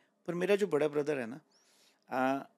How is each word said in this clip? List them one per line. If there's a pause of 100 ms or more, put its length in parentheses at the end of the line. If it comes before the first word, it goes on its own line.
(260)
पर
मेरा
जो
बड़ा
ब्रदर
है
ना, (680)
आ, (140)